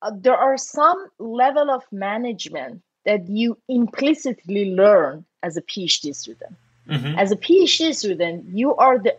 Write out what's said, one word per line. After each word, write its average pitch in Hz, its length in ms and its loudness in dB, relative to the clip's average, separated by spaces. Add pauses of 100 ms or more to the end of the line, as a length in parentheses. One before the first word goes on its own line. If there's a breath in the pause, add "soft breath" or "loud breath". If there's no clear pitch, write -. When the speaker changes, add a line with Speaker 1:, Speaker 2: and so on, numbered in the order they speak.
Speaker 1:
uh, 214 140 -8
there 220 220 2
are 269 200 2
some 339 500 0 (120)
level 262 520 0
of 254 120 -2 (100)
management 196 880 -8 (240)
that 196 240 0
you 220 300 -2 (100)
implicitly 240 1040 -2
learn 180 540 4 (160)
as 170 160 -8
a - 20 -6
P - 240 -10
H - 160 -2
D 143 140 -8
student. - 420 -16 (320)
Speaker 2:
Mm-hmm. 147 300 -4
Speaker 1:
As 196 120 2
a 208 60 0
P 359 280 4
H - 120 2
D 320 160 0
student, 175 640 -4
you 254 220 0
are 254 220 6
the 208 200 -2